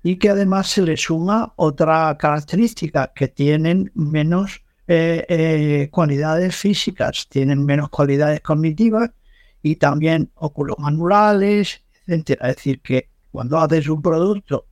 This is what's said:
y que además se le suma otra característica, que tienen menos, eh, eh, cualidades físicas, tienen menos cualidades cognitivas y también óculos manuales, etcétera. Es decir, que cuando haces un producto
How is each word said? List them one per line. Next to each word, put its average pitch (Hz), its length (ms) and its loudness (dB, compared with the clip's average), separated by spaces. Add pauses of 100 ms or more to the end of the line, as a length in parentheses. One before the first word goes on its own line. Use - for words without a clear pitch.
y 180 120 0
que 202 140 2
además 196 380 0
se 202 140 0
le 160 140 0
suma 175 600 -2
otra 156 600 0
característica, 151 960 -2
que 139 140 -2
tienen 160 680 0
menos, 156 680 -2 (240)
eh, 165 420 0
eh, 151 640 0
cualidades 156 640 0
físicas, - 760 -4
tienen 139 360 0
menos 143 240 0
cualidades 147 520 0
cognitivas 214 720 0 (520)
y 156 140 0
también 151 580 0
óculos 147 440 -6
manuales, 202 1040 2 (240)
etcétera. 156 440 -2
Es 139 60 -4
decir, 135 240 -4
que 131 280 -2 (240)
cuando 131 260 -2
haces 156 300 2
un 156 120 -2
producto 170 720 -2